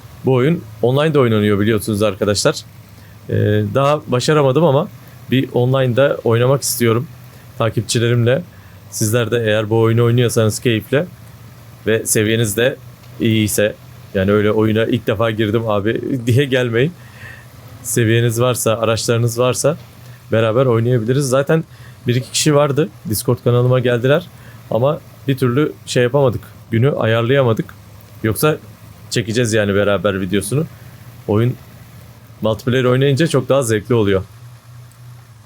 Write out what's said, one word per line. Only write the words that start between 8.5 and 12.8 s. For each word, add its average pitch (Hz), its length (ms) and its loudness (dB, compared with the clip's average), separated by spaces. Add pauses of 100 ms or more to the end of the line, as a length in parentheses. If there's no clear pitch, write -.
Sizler 110 400 -2
de 117 160 -2
eğer 107 240 0
bu 113 100 2
oyunu 113 240 2
oynuyorsanız 117 540 2
keyifle 123 480 -2 (800)
ve 110 200 0
seviyeniz 110 500 0
de 123 200 0 (440)